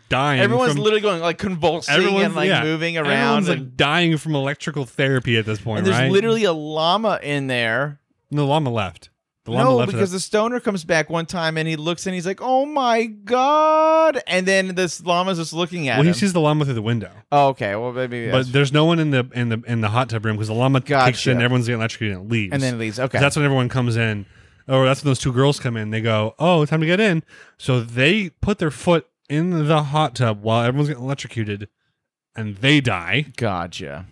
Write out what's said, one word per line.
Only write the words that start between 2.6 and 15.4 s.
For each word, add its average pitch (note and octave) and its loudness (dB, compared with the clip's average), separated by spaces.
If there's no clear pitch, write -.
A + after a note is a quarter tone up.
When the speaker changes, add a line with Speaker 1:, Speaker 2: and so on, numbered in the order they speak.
Speaker 2:
moving D#3+ -2
around D#3 -2
Speaker 1:
Everyone's, C#3 2
like, C3+ 0
Speaker 2:
and B2+ -10
Speaker 1:
dying D#3+ 2
from D#3 -4
electrical C#3 -4
therapy C3 0
at A2 0
this G#2+ -4
point, A2 -4
Speaker 2:
and F#2 0
there's G#2 4
Speaker 1:
right? C3 2
Speaker 2:
literally A3 2
a F3+ 2
llama D#3+ 0
in C#3 -2
there. B2 -2
Speaker 1:
No, D3 0
the C#3 2
llama C#3+ 0
left. G2+ -6
The A2+ -10
llama B2 2
Speaker 2:
No, C4 4
Speaker 1:
left G#3 0
Speaker 2:
because F3+ 0
Speaker 1:
it. F#3 -6
Speaker 2:
the - -6
stoner A3+ -2
comes G3 -4
back D#3+ 0
one E3 -4
time D#3+ -4
and D#3+ -2
he D#3+ -2
looks D#3+ -6
and F#3+ -4
he's F3+ -6
like, G3 -6
"Oh B3+ 0
my B3 0
God." D4+ 2
And F#3 0
then F#3+ 2
this F3 -2
llama's F3+ 0
just D#3+ -6